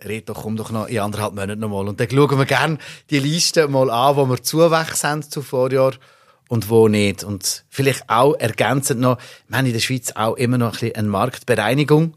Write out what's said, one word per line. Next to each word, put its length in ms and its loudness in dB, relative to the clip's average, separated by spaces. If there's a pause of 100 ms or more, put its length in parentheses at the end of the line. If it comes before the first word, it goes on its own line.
Reto, 300 -10
komm 220 -6
doch 140 -8
noch 160 -4
in 140 -4
anderthalb 340 -4
Monaten 260 -8
noch 80 -6
mal. 200 -4
Und 120 -6
dann 80 0
schauen 300 2
wir 80 2
gerne 320 0 (320)
die 80 2
Liste 480 0
mal 240 2
an, 260 2
wo 100 4
wir 160 -2
Zuwächse 680 2
haben 140 -2
zu 200 -10
Vorjahr 500 0 (560)
und 220 -2
wo 180 8
nicht. 360 0
Und 440 -6
vielleicht 400 -2
auch 260 4
ergänzend 680 -2
noch, 180 2 (300)
wir 100 -4
haben 80 0
in 80 0
der 60 -2
Schweiz 320 -4
auch 240 -2
immer 200 0
noch 120 0
ein 120 -10
bisschen 160 -4
eine 120 -2
Marktbereinigung, 1080 0